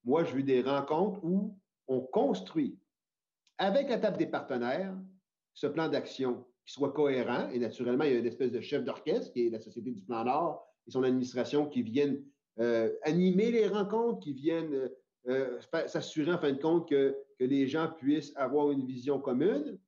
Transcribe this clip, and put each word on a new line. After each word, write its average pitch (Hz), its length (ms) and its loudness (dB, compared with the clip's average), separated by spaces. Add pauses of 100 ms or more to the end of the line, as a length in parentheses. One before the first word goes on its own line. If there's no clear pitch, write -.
moi, 143 200 2
je 123 100 -2
veux 135 80 0
des 135 200 4
rencontres 151 600 0
où 190 320 0 (320)
on 131 140 0
construit 185 800 0 (800)
avec 196 300 2
la 220 100 0
table 196 180 0
des 160 80 0
partenaires 143 720 -2 (580)
ce - 140 -4
plan 156 200 0
d'action 127 580 -2 (200)
qui - 80 -18
soit 139 200 -2
cohérent. 135 560 0
Et 123 100 -4
naturellement, 120 460 0
il 139 80 4
y - 20 4
a 117 40 2
une 113 60 -2
espèce 120 260 -2
de 113 100 -4
chef 131 220 -2
d'orchestre 160 500 -4
qui 120 120 0
est 117 60 2
la 110 80 -6
Société 113 320 -10
du 104 100 -10
Plan 117 220 -4
Nord 147 420 -2 (220)
et 120 40 -16
son 131 120 0
administration 131 640 2
qui 127 160 -2
viennent, 131 400 0 (360)
euh, 117 320 2 (120)
animer 185 480 4
les 220 160 4
rencontres, 208 540 0
qui 151 120 -8
viennent, 160 400 -2
euh, 131 160 -2 (380)
euh, 127 320 -2 (120)
fa-, 160 160 -2
s'assurer 156 440 -2
en 175 80 2
fin 143 140 2
de 139 80 -4
compte 160 280 2
que, 135 260 4 (220)
que 127 60 0
les 135 240 2
gens 156 320 0
puissent 143 380 0
avoir 143 340 2
une 135 140 0
vision 131 340 -2
commune. 202 580 0 (100)